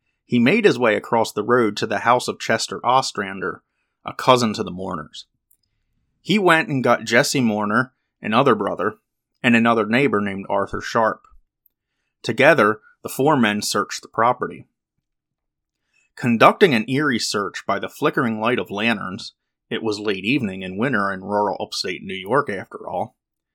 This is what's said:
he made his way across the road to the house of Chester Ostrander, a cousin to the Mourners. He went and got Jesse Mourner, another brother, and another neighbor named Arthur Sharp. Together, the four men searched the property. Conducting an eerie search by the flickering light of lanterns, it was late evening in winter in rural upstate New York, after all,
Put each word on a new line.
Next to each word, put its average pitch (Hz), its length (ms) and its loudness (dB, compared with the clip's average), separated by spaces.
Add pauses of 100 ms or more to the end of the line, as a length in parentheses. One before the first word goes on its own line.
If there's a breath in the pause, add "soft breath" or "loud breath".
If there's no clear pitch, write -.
(260)
he 123 120 0
made 165 260 4
his 151 140 6
way 113 180 4
across 110 360 0
the 107 100 -4
road 113 360 2
to 110 100 -4
the 101 140 -4
house 120 260 2
of 101 120 -6
Chester 110 460 -4
Ostrander, 98 800 -2 (420)
a - 80 -12
cousin 123 400 2
to 113 80 -6
the 95 80 -4
Mourners. 90 560 -10 (960)
He 202 160 0
went 170 320 4
and 135 140 -2
got 120 200 4
Jesse 131 380 2
Mourner, 107 520 0 (280)
another 113 320 4
brother, 98 440 -2 (440)
and 120 140 4
another 113 320 2
neighbor 113 340 0
named 98 260 -6
Arthur 98 340 -4
Sharp. - 420 -2 (960)
Together, 120 580 4 (220 soft breath)
the - 80 -10
four 143 280 2
men 104 260 0
searched - 400 -4
the - 40 -20
property. 113 600 -2 (1500)
Conducting 127 600 4
an 107 120 -2
eerie 135 300 -2
search - 480 -6
by 98 140 -2
the 95 100 -8
flickering 131 500 -2
light 117 200 0
of 90 100 -6
lanterns, 101 640 -4 (340)
it - 140 -8
was 107 180 -4
late 98 260 -4
evening 107 360 -4
in 92 160 -10
winter 104 340 -2
in 95 100 -8
rural 101 380 -2
upstate 95 440 -8
New 95 100 -10
York, 101 380 -4
after - 360 -12
all, 90 280 -8 (400)